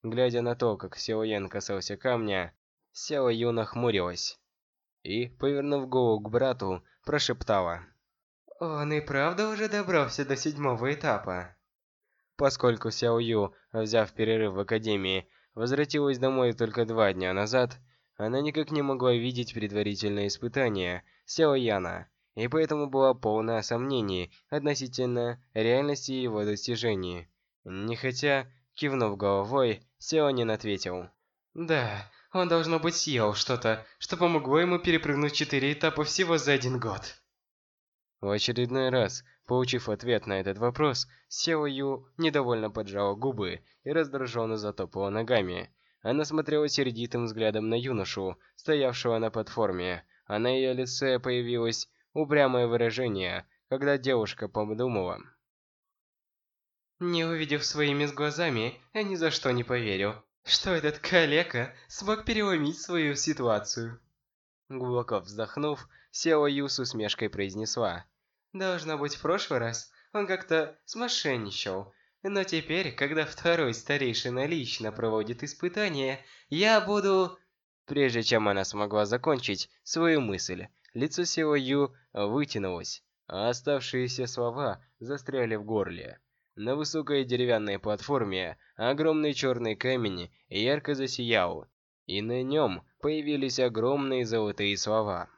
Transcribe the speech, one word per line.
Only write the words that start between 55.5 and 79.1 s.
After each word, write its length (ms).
«Не 240
увидев 400
своими 440
глазами, 720
я 100
ни 120
за 140
что 220
не 120
поверю, 580
что 280
этот 280
калека 720
смог 380
переломить 560
свою 340
ситуацию». 840
Глубоко 500
вздохнув, 680
Сяо 360
Ю 200
с 120
усмешкой 500
произнесла: 760
«Должно 440
быть, 180
в 60
прошлый 380
раз 320
он 140
как-то 600
смошенничал, 1080
но 200
теперь, 480
когда 320
второй 520
старейшина 720
лично 440
проводит 520
испытание, 760
я 320
буду». 560
Прежде 380
чем 240
она 160
смогла 420
закончить 640